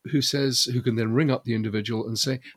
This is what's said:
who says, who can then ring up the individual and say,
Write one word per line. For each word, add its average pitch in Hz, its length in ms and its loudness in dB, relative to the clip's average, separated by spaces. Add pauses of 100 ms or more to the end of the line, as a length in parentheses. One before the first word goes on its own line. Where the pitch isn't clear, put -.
(120)
who 143 80 4
says, 139 440 0
who 123 180 -2
can 117 140 2
then 113 180 0
ring 143 160 4
up - 140 0
the 117 100 0
individual 110 520 -2
and 113 120 -4
say, 131 220 -2 (160)